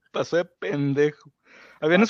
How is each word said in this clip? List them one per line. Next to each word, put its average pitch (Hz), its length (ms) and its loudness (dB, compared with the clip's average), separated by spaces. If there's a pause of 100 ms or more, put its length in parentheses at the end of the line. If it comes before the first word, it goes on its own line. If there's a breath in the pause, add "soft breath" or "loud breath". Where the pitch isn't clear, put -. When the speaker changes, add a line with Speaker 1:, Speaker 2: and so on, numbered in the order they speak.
(140)
Speaker 1:
pasó 151 240 -4
de 180 80 0
pendejo. 143 880 -4 (480 soft breath)
¿Habían 165 200 2
Speaker 2:
Vato. 233 80 4